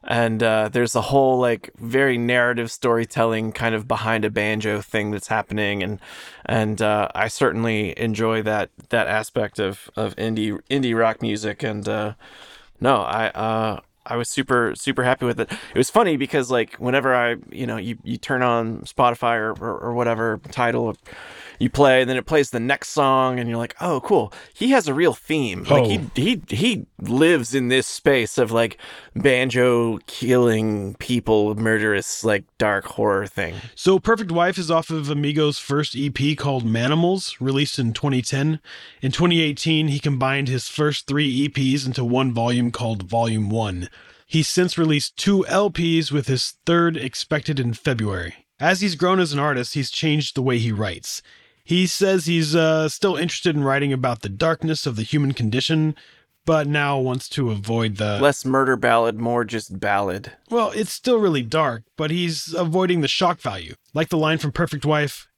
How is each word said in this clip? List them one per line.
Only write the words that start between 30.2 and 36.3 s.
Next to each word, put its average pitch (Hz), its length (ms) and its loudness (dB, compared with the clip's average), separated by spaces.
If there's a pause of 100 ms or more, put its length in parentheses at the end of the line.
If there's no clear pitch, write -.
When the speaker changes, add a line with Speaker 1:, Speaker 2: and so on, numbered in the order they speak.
Speaker 1:
people, 110 580 2
murderous, 107 680 0
like, 104 180 2 (160)
dark 101 280 0
horror 101 420 0
thing. 90 260 -6 (220)
Speaker 2:
So 185 240 2
Perfect 214 320 0
Wife 175 260 0
is 170 100 -6
off 165 220 0
of 156 180 -4
Amigo's 147 520 0
first 143 340 -2
E 139 160 -4
P 147 240 0